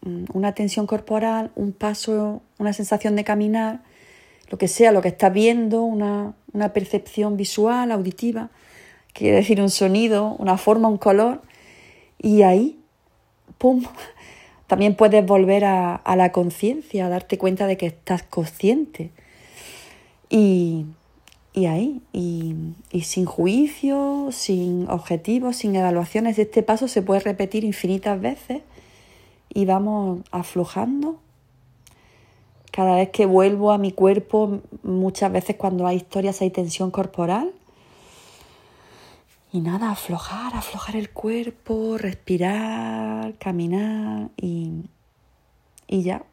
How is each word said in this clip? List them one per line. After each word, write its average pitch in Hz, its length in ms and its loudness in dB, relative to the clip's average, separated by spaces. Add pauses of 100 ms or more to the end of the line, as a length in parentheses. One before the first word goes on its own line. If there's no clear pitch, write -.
Mm, 175 300 -8
una 202 220 -2
tensión 208 320 -2
corporal, 220 680 -4
un 202 180 -4
paso, 208 720 -4 (160)
una 208 140 -2
sensación 208 440 -2
de 208 80 -2
caminar, 220 580 -2 (680)
lo 190 80 -10
que 190 100 0
sea, 226 240 6
lo 196 100 4
que 185 60 0
estás 185 240 2
viendo, 226 500 2
una, 208 520 -4 (180)
una 208 200 -2
percepción 208 640 -2
visual, 226 560 0
auditiva, 226 580 -4 (640)
quiere 208 240 4
decir 202 240 4
un 196 100 4
sonido, 208 680 2
una 190 200 2
forma, 220 300 4
un 214 100 0
color, 220 440 4 (760)
y 208 240 6
ahí, 202 360 6 (800)
pum, 254 260 4 (420)
<laughs> - 400 -20
también 196 300 4
puedes 214 280 6
volver 196 400 4
a, 185 300 2
a - 220 0
la 180 160 4
conciencia, 190 760 -2
a - 20 -2
darte 185 300 -4
cuenta 190 280 0
de 190 100 0
que 185 100 -4
estás 175 360 -4
consciente. 190 880 -2 (1160)
Y, 175 580 2 (680)
y 190 120 2
ahí, 226 340 -2 (120)
y, 170 420 -6 (360)
y 175 120 -4
sin 180 240 -2
juicio, 277 1040 0
sin 180 560 -2
objetivos, 214 680 -2
sin 202 200 -2
evaluaciones, 185 640 0
este 214 240 2
paso 220 260 0
se 220 140 0
puede 196 180 2
repetir 196 440 -4
infinitas 196 560 -2
veces 254 420 -6 (920)
y 196 140 0
vamos 190 540 0 (100)
aflojando. 226 880 -4 (1500)
Cada 185 260 2
vez 190 140 2
que 208 160 2
vuelvo 196 440 4
a 208 80 4
mi 196 140 -2
cuerpo, 202 680 2 (220)
muchas 190 480 -2
veces 185 260 -4
cuando 185 300 -2
hay 180 100 0
historias 190 440 -4
hay 190 100 0
tensión 185 400 -4
corporal. 190 640 -4 (2000)
Y 180 80 -2
nada, 185 300 -4
aflojar, 202 640 -10
aflojar 214 420 -10
el 208 140 -8
cuerpo, 220 880 -6
respirar, 220 1400 -4
caminar 214 1040 -4
y, 165 480 -6 (1000)
y 190 160 -2
ya. 190 300 -4